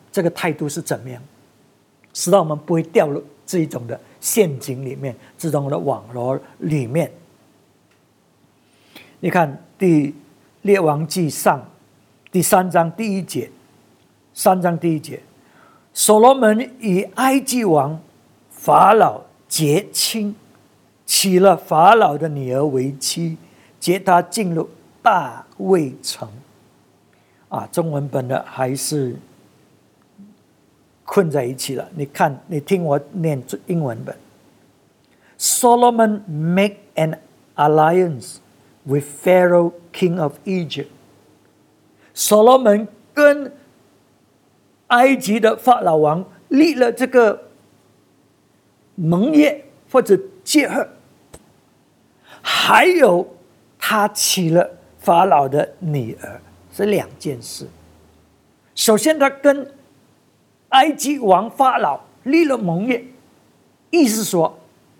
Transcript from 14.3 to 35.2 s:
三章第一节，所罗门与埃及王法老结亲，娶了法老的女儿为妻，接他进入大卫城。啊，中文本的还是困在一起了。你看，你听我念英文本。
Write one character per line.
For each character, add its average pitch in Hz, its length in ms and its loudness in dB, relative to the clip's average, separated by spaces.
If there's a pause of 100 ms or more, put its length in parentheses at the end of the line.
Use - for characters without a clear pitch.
三 190 280 0
章 170 180 -2
第 170 160 -2
一 151 40 -4
节， - 220 -14 (720)
所 214 260 4
罗 247 140 8
门 233 460 0
与 190 240 -2 (120)
埃 262 240 0
及 247 260 -4
王 156 340 0 (500)
法 175 440 4
老 156 280 2 (260)
结 160 440 -2
亲， 208 440 -6 (680)
娶 185 340 0
了 190 180 6
法 175 380 4
老 170 220 2
的 160 100 -4
女 135 260 -6
儿 139 120 0
为 135 320 -4
妻， 165 400 -8 (420)
接 180 200 -2
他 180 220 2
进 175 340 -6
入 156 140 -6 (340)
大 180 420 0 (120)
卫 185 440 0
城。 - 260 -10 (1200)
啊， - 240 -10
中 165 200 -4
文 143 180 -4
本 131 180 -6
的 - 160 -6
还 131 320 -6
是 131 400 -6 (1900)
困 175 260 0
在 135 140 -2
一 127 100 -8
起 131 200 -10
了。 - 200 -10
你 147 120 -8
看， 147 400 -2
你 160 120 -8
听 175 240 -2
我 143 160 0 (120)
念 160 300 -4 (260)
英 170 140 -2
文 117 220 -6
本。 - 100 -12 (1200)